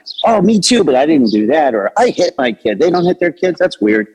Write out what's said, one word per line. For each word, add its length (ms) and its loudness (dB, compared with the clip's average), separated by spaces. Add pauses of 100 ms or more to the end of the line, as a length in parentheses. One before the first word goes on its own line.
(240)
"Oh, 160 0
me 180 2
too, 260 0
but 100 2
I 100 2
didn't 280 2
do 160 0
that," 260 0
or 240 -2
"I 100 2
hit 300 -2
my 140 -2
kid." 260 -4
They 100 2
don't 160 0
hit 160 -2
their 100 -2
kids. 280 -4
That's 200 -2
weird. 360 0